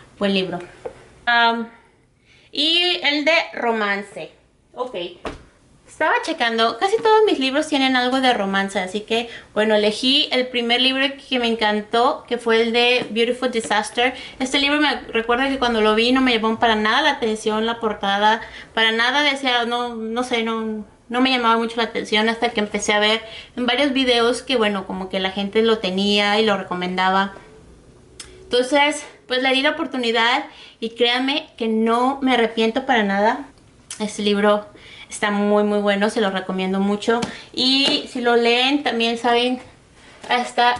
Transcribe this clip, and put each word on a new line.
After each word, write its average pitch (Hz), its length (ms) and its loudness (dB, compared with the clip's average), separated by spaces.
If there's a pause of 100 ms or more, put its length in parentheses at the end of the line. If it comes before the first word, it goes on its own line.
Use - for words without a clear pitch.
(180)
buen 196 160 0
libro. 175 240 -2 (680)
Am, 233 440 2 (800)
y 339 520 0
el 294 220 0
de 320 100 4 (200)
romance. 202 800 -4 (420)
Ok. 254 220 -8 (880)
Estaba 320 360 -2
checando, 233 560 0
casi 392 200 0
todos 440 260 4
mis 381 140 2
libros 269 300 0
tienen 269 280 2
algo 254 240 0
de 254 140 4
romance, 196 440 -2
así 190 220 -4
que, 233 300 -4 (240)
bueno, 214 220 2
elegí 214 540 2
el 254 180 0
primer 240 340 0
libro 262 240 0 (200)
que 254 120 -2
me 240 80 0
encantó, 226 840 0
que 247 80 -2
fue 226 240 2
el 233 140 2
de 240 360 2
Beautiful 233 400 0
Disaster. 226 640 -2 (260)
Este 262 200 -2
libro 285 200 2
me 277 220 0 (120)
recuerda 240 360 0
que 269 100 -2
cuando 233 220 0
lo 214 140 4
vi 233 180 2
no 262 80 4
me 254 140 2
llamó 220 240 0
para 226 180 2
nada 214 240 2
la 302 120 2
atención 220 520 -2
la 226 160 -4
portada, 208 600 0 (320)
para 226 180 2
nada 247 300 2
decía, 269 420 0
no, 240 300 -4
no 226 280 -4
sé, 240 200 -2
no, 220 420 -4 (240)
no 240 140 -2
me 262 80 2
llamaba 233 260 2
mucho 226 200 -2
la 233 80 0
atención 220 440 -2
hasta 226 220 -2
que 208 100 -4
empecé 208 320 -2
a 208 60 2
ver 214 240 2 (340)
en 240 80 -4
varios 254 300 0
videos 247 480 2
que, 247 140 -2
bueno, 208 300 0
como 190 220 -8
que 190 100 -4
la 190 120 -4
gente 202 320 -2
lo 220 160 2
tenía 202 600 0
y 220 60 2
lo 202 140 2
recomendaba. 185 720 -2 (1120)
Entonces, 285 600 0 (260)
pues, 254 140 0
le 262 120 2
di 269 80 0
la 302 80 4
oportunidad 247 760 0 (340)
y 226 120 -6
créanme 247 640 0
que 226 120 -4
no 233 520 2
me 262 140 2
arrepiento 226 500 0
para 233 180 2
nada. 208 440 0 (520)
Este 208 220 -6
libro 208 460 2 (420)
está 214 220 -4
muy, 208 320 2
muy 208 160 0
bueno, 202 320 2
se 226 100 -2
lo 196 100 2
recomiendo 190 500 -2
mucho. 208 400 0 (340)
Y 277 580 0
si 254 80 -6
lo 240 160 4
leen, 247 460 2
también 233 340 0
saben, 240 460 0 (640)
está 240 520 2